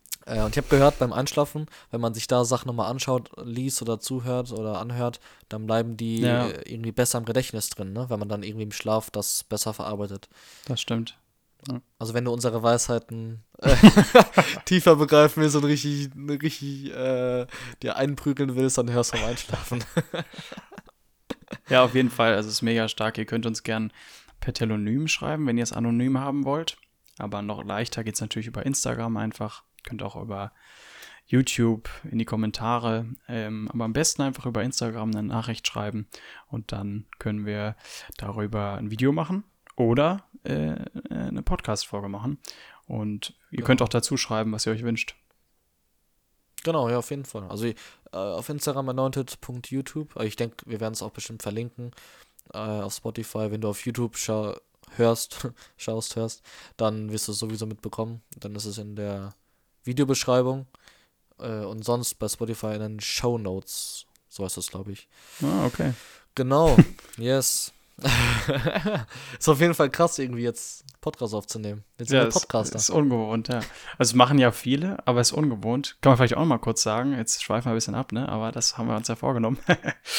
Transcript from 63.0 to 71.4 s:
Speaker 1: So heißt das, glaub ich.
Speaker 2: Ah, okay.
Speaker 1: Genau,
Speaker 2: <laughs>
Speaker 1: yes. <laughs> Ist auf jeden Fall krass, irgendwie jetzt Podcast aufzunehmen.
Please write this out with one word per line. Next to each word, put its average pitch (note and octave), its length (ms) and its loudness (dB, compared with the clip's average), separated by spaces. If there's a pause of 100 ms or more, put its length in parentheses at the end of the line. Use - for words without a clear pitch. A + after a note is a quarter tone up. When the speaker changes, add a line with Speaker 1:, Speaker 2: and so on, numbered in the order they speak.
Speaker 1:
So - 160 -10
heißt F#2 140 -6
das, F#2 120 -6
glaub G2 200 -10
ich. - 180 -14 (340)
Speaker 2:
Ah, - 240 0
okay. B2+ 280 0 (420)
Speaker 1:
Genau, C#3+ 400 6 (220)
Speaker 2:
<laughs> - 200 -20
Speaker 1:
yes. B2+ 540 0 (280)
<laughs> B2+ 1400 0
Ist - 100 2
auf C#3+ 100 8
jeden E3+ 140 6
Fall D3 160 4
krass, E3+ 300 2
irgendwie B2 240 -4
jetzt - 420 -6 (160)
Podcast - 320 -6
aufzunehmen. G#2 500 -6 (140)